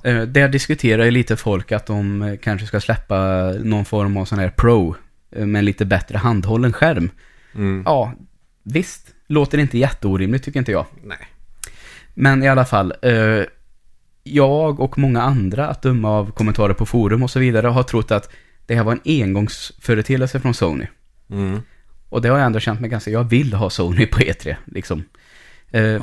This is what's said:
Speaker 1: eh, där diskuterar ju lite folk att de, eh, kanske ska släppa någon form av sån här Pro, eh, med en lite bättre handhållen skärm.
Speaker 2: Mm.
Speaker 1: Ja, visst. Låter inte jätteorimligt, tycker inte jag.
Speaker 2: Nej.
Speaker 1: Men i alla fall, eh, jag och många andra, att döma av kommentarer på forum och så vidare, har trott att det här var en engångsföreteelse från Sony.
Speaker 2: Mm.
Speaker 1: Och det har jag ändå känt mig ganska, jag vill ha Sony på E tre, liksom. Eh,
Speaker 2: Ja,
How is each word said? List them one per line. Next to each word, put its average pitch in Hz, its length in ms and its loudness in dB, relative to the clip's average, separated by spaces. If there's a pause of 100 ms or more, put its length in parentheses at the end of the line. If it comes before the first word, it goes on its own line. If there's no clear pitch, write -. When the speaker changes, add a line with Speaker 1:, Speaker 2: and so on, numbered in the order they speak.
Speaker 1:
eh, 120 180 2
där 139 260 2
diskuterar 127 560 2
ju 120 60 4
lite 120 260 2
folk 98 360 -4
att 104 140 -2
de, 101 360 -4
eh, 101 200 -6
kanske 104 240 -4
ska 104 140 -2
släppa - 360 -2 (460)
någon 107 220 0
form 101 320 -2
av 95 80 -2
sån 101 140 -4
här 92 180 0
Pro, 113 400 2 (400)
eh, 104 100 -4
med 104 120 0
en 101 60 2
lite 101 200 0
bättre 95 340 -2
handhållen 113 540 0
skärm. 117 380 0 (440)
Speaker 2:
Mm. 98 320 -4
Speaker 1:
Ja, 127 260 0 (500)
visst. 151 440 -6 (200)
Låter 147 320 0
inte 131 200 0
jätteorimligt, 107 640 0
tycker 143 140 -6
inte 127 140 -2
jag. 85 140 0 (180)
Speaker 2:
Nej. 98 140 -14 (960)
Speaker 1:
Men 135 280 4
i 135 60 4
alla 131 160 6
fall, 98 280 0 (100)
eh, 110 400 4 (800)
jag 143 560 2
och 131 180 -2
många 123 240 2
andra, 127 460 0
att - 140 -8
döma 120 280 2
av 107 220 0
kommentarer 104 420 2
på 110 120 0
forum 113 360 2
och 120 80 -2
så - 80 -2
vidare, 120 280 2
har 123 160 2
trott 113 280 -2
att 104 200 0 (360)
det 120 80 -2
här 113 100 2
var 110 80 0
en - 120 -2
engångsföreteelse 120 1400 0
från 123 140 0
Sony. 76 320 -2 (440)
Speaker 2:
Mm. 98 300 -4 (480)
Speaker 1:
Och 117 140 -4
det 117 60 2
har 135 100 4
jag 135 80 2
ändå 110 140 0
känt 110 200 -4
mig 117 100 -8
ganska, 107 200 -6
jag 113 140 0
vill 120 300 2
ha 101 160 0
Sony 87 360 0
på - 140 2
E 82 140 0
tre, - 300 -8
liksom. 87 400 -8 (640)
Eh, 110 120 2
Speaker 2:
Ja, 110 200 2